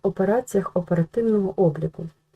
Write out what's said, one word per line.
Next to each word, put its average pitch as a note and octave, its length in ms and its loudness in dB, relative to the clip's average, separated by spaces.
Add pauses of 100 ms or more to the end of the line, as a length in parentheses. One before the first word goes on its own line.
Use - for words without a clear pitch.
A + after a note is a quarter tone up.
операціях G3 720 0
оперативного F#3+ 880 0
обліку, D#3+ 440 0 (300)